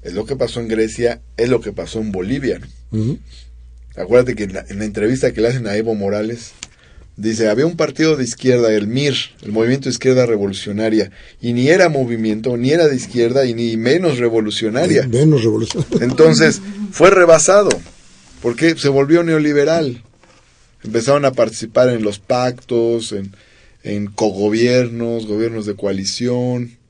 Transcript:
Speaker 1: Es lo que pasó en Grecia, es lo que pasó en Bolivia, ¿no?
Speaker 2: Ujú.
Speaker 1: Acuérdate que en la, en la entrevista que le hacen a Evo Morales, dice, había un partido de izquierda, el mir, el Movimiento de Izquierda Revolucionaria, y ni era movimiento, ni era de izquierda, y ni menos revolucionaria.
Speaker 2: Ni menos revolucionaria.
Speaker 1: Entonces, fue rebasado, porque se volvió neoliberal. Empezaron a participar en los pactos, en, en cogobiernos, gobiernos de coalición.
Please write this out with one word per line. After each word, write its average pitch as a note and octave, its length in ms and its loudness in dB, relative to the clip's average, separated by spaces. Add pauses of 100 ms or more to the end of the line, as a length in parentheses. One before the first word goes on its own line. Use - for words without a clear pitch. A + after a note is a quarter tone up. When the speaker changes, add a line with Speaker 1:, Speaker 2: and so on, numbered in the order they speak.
Speaker 1:
Es F2 120 -12
lo G2+ 120 -6
que C3+ 100 -6
pasó A#2+ 240 -4
en A#2 80 -8
Grecia, A2 540 -2 (140)
es A#2 120 0
lo B2 120 0
que G#2+ 120 -10
pasó F#2 260 -10
en G#2+ 140 -6
Bolivia, G2 480 -4
¿no? - 400 -10
Speaker 2:
Ujú. B2+ 180 -2 (760)
Speaker 1:
Acuérdate A#2+ 400 2
que G#2+ 80 -6
en F#2+ 80 -8
la, F#2+ 160 -10
en G2 100 -10
la G#2+ 60 -6
entrevista G#2+ 480 -2
que A2 80 -6
le A2+ 80 2
hacen B2 180 -4
a G2+ 100 -4
Evo A2 200 -2
Morales, G#2+ 560 -4 (640)
dice, A2 320 0
había A#2+ 180 2
un E3+ 100 -2
partido D#3 400 0
de C3+ 60 -2
izquierda, A#2+ 500 2
el G#2 140 0
mir, C3+ 300 -2 (260)
el - 80 -12
Movimiento A#2+ 360 0
de C3 40 -4
Izquierda B2+ 340 2
Revolucionaria, G#2 880 -2 (300)
y A#2+ 120 -4
ni B2 160 2
era F3+ 200 6
movimiento, A#2 680 -2
ni B2 140 0
era E3 160 4
de C#3+ 80 4
izquierda, B2 500 0
y A#2+ 100 -2
ni A2+ 220 -2
menos C#3 420 0
revolucionaria. A2+ 840 0
Speaker 2:
Ni A#2+ 140 -2
menos D3 240 4
revolucionaria. A2+ 640 -2
Speaker 1:
Entonces, - 560 4 (300)
fue F#3 180 6
rebasado, F#3 600 6 (720)
porque B2 380 0
se C#3+ 100 0
volvió C#3 340 4
neoliberal. D3+ 800 0 (800)
Empezaron A#2+ 440 0
a C3 60 2
participar A#2 580 0
en A#2 120 -2
los G#2 180 -4
pactos, A#2+ 920 -2
en, G2 220 -8 (480)
en G#2 240 -6
cogobiernos, A2+ 1200 -2
gobiernos G#2+ 400 -4
de G2+ 100 -6
coalición. A#2+ 1000 -4 (120)